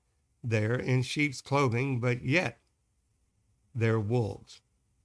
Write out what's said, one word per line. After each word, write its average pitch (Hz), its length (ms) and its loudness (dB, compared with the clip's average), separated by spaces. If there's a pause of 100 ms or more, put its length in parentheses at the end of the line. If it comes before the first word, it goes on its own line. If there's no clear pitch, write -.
(440)
there 110 320 0
in 127 260 2
sheep's 147 400 -2
clothing, 131 580 0
but 123 240 -2
yet 160 360 0 (1120)
they're 113 260 2
wolves. 110 600 -2 (440)